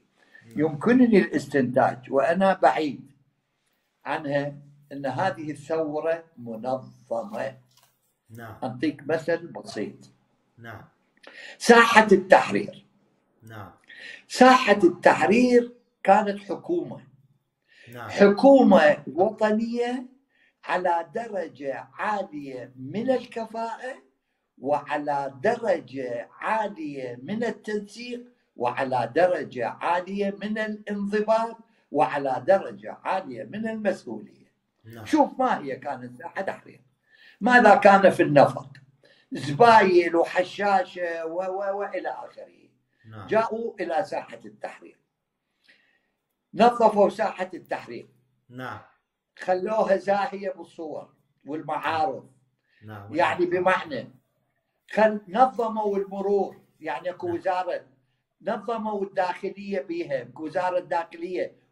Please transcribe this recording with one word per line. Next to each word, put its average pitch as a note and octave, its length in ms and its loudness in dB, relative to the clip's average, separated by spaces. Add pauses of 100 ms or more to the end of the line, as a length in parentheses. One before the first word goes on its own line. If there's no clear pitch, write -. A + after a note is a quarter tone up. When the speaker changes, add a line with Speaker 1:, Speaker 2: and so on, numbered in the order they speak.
(460)
Speaker 1:
نعم. - 140 -8
Speaker 2:
يمكنني G#3+ 580 4
الاستنتاج B2+ 920 2
وانا F3 400 4
بعيد D#3 600 2 (920)
عنها C#3+ 520 -4 (360)
ان C#3 140 -8
هذه D#3 440 -4
الثورة D#3+ 760 -4 (120)
منظمة. A#2 1200 -8 (720)
Speaker 1:
نعم. A2+ 320 -18
Speaker 2:
أعطيك C3 440 -6
مثل E3 400 -4
بسيط. - 680 -14 (460)
Speaker 1:
نعم. A2+ 260 -20 (760)
Speaker 2:
ساحة A3+ 540 6
التحرير. - 760 4 (560)
Speaker 1:
نعم. A2 280 -18 (580)
Speaker 2:
ساحة B3 560 6
التحرير A#3 880 4 (300)
كانت G3+ 360 2
حكومة. - 640 -8 (920)
Speaker 1:
نعم. A#2 160 -14
Speaker 2:
حكومة G3+ 960 6 (100)
وطنية A#3 920 -2 (580)
على E3+ 500 -2
درجة D3 760 -10
عالية D3 840 -8
من E3+ 340 -6
الكفاءة A3+ 920 -8 (560)
وعلى C#3+ 840 -4
درجة D3+ 920 -4
عالية D#3 880 -6
من G#3+ 220 -6
التنسيق A3 840 -10 (300)
وعلى A#2+ 580 -4
درجة C3+ 540 -2
عالية G3 760 -4
من G#3+ 160 -6
الانضباط G#3+ 960 -4 (340)
وعلى C#3 560 -2
درجة G#2+ 580 0
عالية C3 400 -6
من A3 240 -8
المسؤولية. F#3+ 840 -6 (320)
Speaker 1:
نعم. A2 220 -18
Speaker 2:
شوف C#4 320 2
ما B3 200 0
هي C3 180 -10
كانت B2 420 -12
ساحة E3+ 240 -10
تحرير. - 380 -12 (600)
ماذا G#3+ 340 8
كان G3 360 8
في - 120 0
النفق؟ C#3+ 460 4 (640)
زبايل F3 840 4
وحشاشة F3+ 1120 -2
و-، F#3 240 -6
و-، G3 280 -6
وإلى F#3 300 -8
آخره. A#2 600 -16 (420)
Speaker 1:
نعم. G#2 160 -16
Speaker 2:
جاءوا A3+ 540 -2
إلى E3 240 -4
ساحة - 400 -12
التحرير. G#2+ 540 -20 (1600)
نظفوا G#3 540 4
ساحة F#3 460 -6
التحرير. C3 540 -12 (400)
Speaker 1:
نعم. B2 300 -14 (600)
Speaker 2:
خلوها G3 580 0
زاهية G3 540 -4
بالصور D#3 640 -14 (320)
والمعارض. D3+ 840 -4 (540)
Speaker 1:
نعم. G#2+ 300 -16
Speaker 2:
يعني E3 320 0
بمعنى F3+ 680 -2 (800)
خل-، G#3+ 380 2
نظموا G#3+ 720 0
المرور، G3 600 -2 (200)
يعني D#3 300 -8
اكو F3+ 160 -10
Speaker 1:
نعم. E3+ 100 -4
Speaker 2:
وزارة، F3+ 500 -4 (560)
نظموا G#3+ 640 -6
الداخلية G3 760 -6
بيها، D#3 420 -6
اكو B2+ 220 -16
وزارة D#3 360 -4
داخلية، E3+ 760 -6 (160)